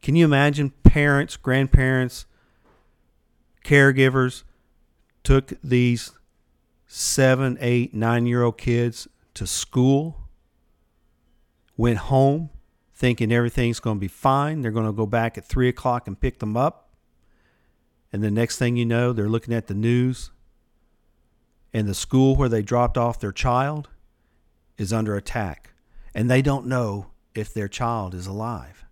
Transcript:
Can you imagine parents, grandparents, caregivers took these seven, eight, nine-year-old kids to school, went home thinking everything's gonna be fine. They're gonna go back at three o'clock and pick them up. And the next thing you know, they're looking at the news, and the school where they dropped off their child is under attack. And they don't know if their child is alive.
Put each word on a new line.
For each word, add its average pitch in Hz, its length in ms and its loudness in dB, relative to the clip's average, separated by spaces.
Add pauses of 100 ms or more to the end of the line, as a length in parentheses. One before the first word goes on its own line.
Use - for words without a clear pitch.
Can 143 140 2
you 170 80 8
imagine 143 460 2 (120)
parents, 147 540 6
grandparents, 131 880 0 (1400)
caregivers 135 760 4 (800)
took 135 300 2 (100)
these 123 480 0 (760)
seven, 131 720 0
eight, 123 340 0
nine-year-old 120 640 0
kids 120 480 -2 (280)
to 95 120 -10
school, 139 840 0 (1500)
went 113 220 0
home 139 520 2 (420)
thinking 120 380 0
everything's 120 480 0
gonna 107 220 -4
be 95 80 -6
fine. 143 540 -2
They're 113 100 -4
gonna 110 200 -2
go 107 140 -2
back 113 320 -2
at 98 60 -18
three 127 240 0
o'clock 123 400 -4
and 98 120 -10
pick 127 200 -4
them 107 160 -4
up. 139 340 -4 (1200)
And 104 120 -4
the 107 60 0
next 113 260 -2
thing 120 200 0
you 120 100 0
know, 120 260 0
they're 107 160 -2
looking 113 260 -2
at 113 140 -6
the 98 60 -6
news, 123 560 -2 (1400)
and 107 140 -2
the 98 80 -4
school 131 400 2
where 135 140 2
they 113 140 0
dropped 120 360 -2
off 117 220 -2
their 101 100 -6
child 139 600 -4 (840)
is 104 160 -4
under 110 220 -2
attack. 101 600 -8 (400)
And 120 140 -2
they 127 140 2
don't 139 240 -2
know 113 460 -4 (220)
if 107 200 -10
their 101 140 -6
child 113 460 -6
is 90 120 -10
alive. 98 640 -10